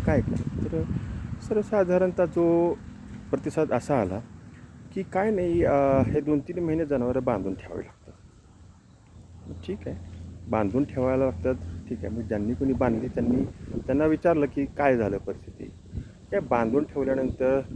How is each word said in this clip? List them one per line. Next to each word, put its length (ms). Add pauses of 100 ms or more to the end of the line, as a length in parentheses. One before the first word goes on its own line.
काय 160
करू?" 420
तर 180 (640)
सर्वसाधारणतः 800
जो 480 (560)
प्रतिसाद 440
असा 280
आला 180 (760)
की 100 (100)
"काय 180
नाही, 320
अ, 440
हे 140
दोन 180
तीन 200
महिने 260
जनावरं 380
बांधून 300
ठेवावी 300
लागतात." 1800
ठीक 220
आहे, 80 (540)
बांधून 340
ठेवायला 420
लागतात, 300 (340)
ठीक 80
आहे. 120
मग 180
ज्यांनी 260
कोणी 200
बांधली 340
त्यांनी, 360 (360)
त्यांना 260
विचारलं 400
की 200 (120)
"काय 200
झालं 200
परिस्थिती?" 520 (640)
काय 80
बांधून 440
ठेवल्यानंतर 760 (160)